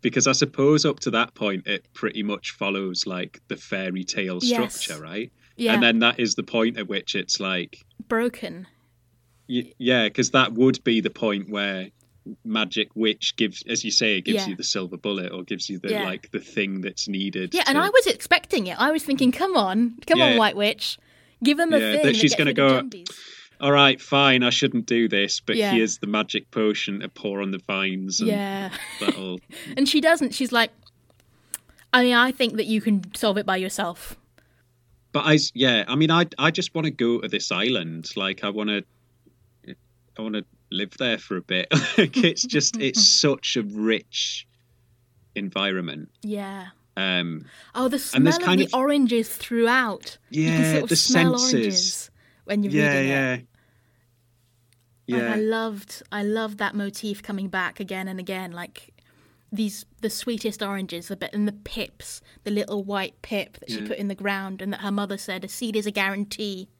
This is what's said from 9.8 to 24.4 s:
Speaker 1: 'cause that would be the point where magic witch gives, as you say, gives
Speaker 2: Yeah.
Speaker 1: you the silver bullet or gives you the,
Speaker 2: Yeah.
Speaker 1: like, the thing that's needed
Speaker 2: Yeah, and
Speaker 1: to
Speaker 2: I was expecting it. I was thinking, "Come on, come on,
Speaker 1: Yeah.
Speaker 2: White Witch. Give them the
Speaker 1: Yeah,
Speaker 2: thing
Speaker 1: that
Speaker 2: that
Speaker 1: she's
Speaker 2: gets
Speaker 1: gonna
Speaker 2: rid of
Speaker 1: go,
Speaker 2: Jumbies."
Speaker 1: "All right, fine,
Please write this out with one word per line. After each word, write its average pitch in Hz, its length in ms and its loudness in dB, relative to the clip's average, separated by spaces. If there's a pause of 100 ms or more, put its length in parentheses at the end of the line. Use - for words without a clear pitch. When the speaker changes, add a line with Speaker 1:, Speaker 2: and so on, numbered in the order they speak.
Speaker 1:
'cause 120 220 0
that 131 220 4
would 131 300 4
be 113 180 2
the 90 80 0
point 101 400 -2
where 101 400 -4 (540)
magic 110 520 -2
witch 110 400 0
gives, 107 320 -2
as 117 180 -2
you 107 60 -4
say, 104 300 2
gives 110 220 0
Speaker 2:
Yeah. 98 40 -6
Speaker 1:
you 98 80 -6
the 87 80 -10
silver 92 340 -4
bullet 95 340 -4
or 92 120 -10
gives 90 260 -8
you 98 80 -6
the, 98 140 -8
Speaker 2:
Yeah. 104 140 -2
Speaker 1:
like, 92 260 -8
the 104 80 -4
thing 98 420 -4
that's 95 260 -8
needed 95 460 -4
Speaker 2:
Yeah, 359 140 0
and 269 80 2
Speaker 1:
to 302 80 4
Speaker 2:
I 403 60 0
was 480 180 6
expecting 330 580 0
it. 180 140 -8
I 254 120 4
was 320 120 0
thinking, 269 280 2
"Come 370 240 0
on, 226 420 2 (100)
come 330 140 6
on, 247 100 6
Speaker 1:
Yeah. 233 80 6
Speaker 2:
White 214 160 4
Witch. - 420 -2 (460)
Give 285 140 4
them 330 120 2
the 311 100 6
Speaker 1:
Yeah, - 120 2
Speaker 2:
thing 302 100 2
Speaker 1:
that - 120 6
Speaker 2:
that - 20 2
Speaker 1:
she's 143 160 4
Speaker 2:
gets - 80 0
Speaker 1:
gonna 151 100 4
Speaker 2:
rid 120 100 0
of 139 80 6
Speaker 1:
go, 131 140 6
Speaker 2:
Jumbies." 135 260 -10 (540)
Speaker 1:
"All 139 100 2
right, 139 300 6
fine, 139 400 4